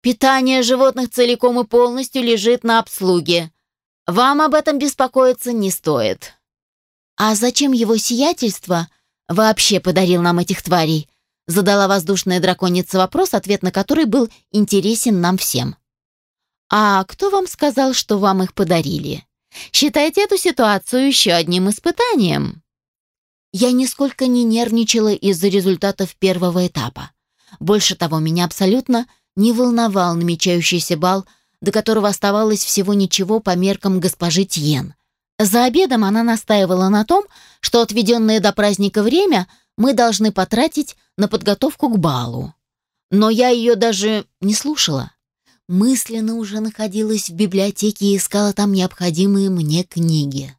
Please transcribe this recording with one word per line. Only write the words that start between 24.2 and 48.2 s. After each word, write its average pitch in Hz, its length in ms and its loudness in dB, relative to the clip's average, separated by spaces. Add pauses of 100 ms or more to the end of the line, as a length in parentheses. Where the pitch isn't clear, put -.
не 247 180 2
нервничала 226 720 0
из-за 190 340 -2
результатов 190 680 -2
первого 180 500 0
этапа. - 460 -8 (480)
Больше 196 360 0
того, 160 220 -4
меня 160 280 0
абсолютно 233 600 0 (300)
не 220 160 2
волновал 226 640 0
намечающийся 170 840 0
бал, 185 300 0 (340)
до 196 100 -2
которого 214 380 0
оставалось 208 560 0
всего 202 300 0
ничего 196 440 0
по 185 160 -2
меркам 190 440 0
госпожи 175 460 -2
Тьен. 147 500 -4 (420)
За 214 280 2
обедом 254 380 2
она 214 200 0
настаивала 190 680 0
на 214 160 2
том, 392 200 2 (340)
что - 220 0
отведенное 220 580 2
до 202 140 2
праздника 202 500 0
время 254 440 0 (300)
мы 247 160 2
должны 220 380 2
потратить 233 640 -2 (200)
на 202 120 0
подготовку 233 640 -2
к 214 100 0
балу. 127 560 -4 (560)
Но 214 180 4
я 240 200 2
ее 240 260 2
даже 214 500 -2 (160)
не 208 140 0
слушала. 170 560 -4 (560)
Мысленно 226 680 -2
уже 214 240 -8
находилась 214 720 -4
в 170 40 -14
библиотеке 202 760 -2
и 196 100 2
искала 202 340 -2